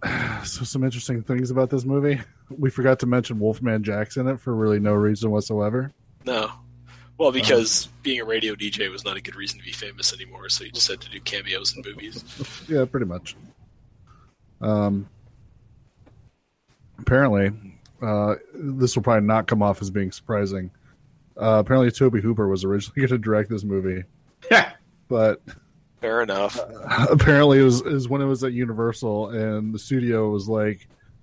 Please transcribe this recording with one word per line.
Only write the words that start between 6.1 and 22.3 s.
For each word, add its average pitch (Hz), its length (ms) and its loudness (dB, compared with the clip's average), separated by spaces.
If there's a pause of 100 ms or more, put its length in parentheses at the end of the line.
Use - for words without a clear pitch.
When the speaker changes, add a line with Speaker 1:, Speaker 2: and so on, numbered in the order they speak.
Speaker 2:
No. 113 260 -2 (680)
Well, 147 140 4
because 120 540 2
Speaker 1:
Um, - 60 -20 (120)
Speaker 2:
being 127 160 -2
a 113 60 -8
radio 110 300 -2
D 101 160 -8
J 101 180 -4
was 98 160 -12
not 95 120 -6
a 98 40 -10
good 98 140 -16
reason 98 240 -10
to - 60 -20
be 92 60 -12
famous - 420 -4
anymore, - 360 -18
so - 140 -2
you - 80 -16
just - 160 0
had 95 140 -6
to - 80 -18
do 98 120 -16
cameos 98 560 -6
in - 80 -18
movies. 104 380 -14 (420)
Speaker 1:
<laughs> - 20 -18
Yeah, 143 180 2
pretty 127 200 -4
much. 87 300 -10 (1300)
Um, 104 460 0 (1900)
apparently, 107 520 4 (500)
uh, 104 340 0 (180)
this 131 420 -2
will 113 80 0
probably 110 240 4
not 110 200 2
come 107 160 2
off 101 180 2
as 95 100 -6
being 95 200 -4
surprising. 98 600 -4 (640)
Uh, 110 280 4
apparently, 131 260 4
Tobe 117 300 4
Hooper 110 260 0